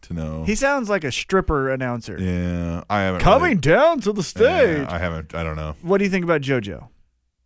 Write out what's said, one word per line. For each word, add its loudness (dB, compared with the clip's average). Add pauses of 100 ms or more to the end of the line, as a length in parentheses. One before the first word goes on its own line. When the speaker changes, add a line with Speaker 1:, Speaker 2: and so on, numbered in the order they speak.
Speaker 1:
to -14
know. -6
Speaker 2:
He -2
sounds 0
like 0
a -2
stripper 0
announcer. -4
Speaker 1:
Yeah, -2
I 2
haven't 0
Speaker 2:
Coming 6
Speaker 1:
really 2
Speaker 2:
down 4
to -2
the -4
stage. 2
Speaker 1:
Yeah, -4
I -4
haven't, -6
I -4
don't -4
know. -6
Speaker 2:
What 0
do 2
you 0
think -2
about 0
JoJo? -4 (580)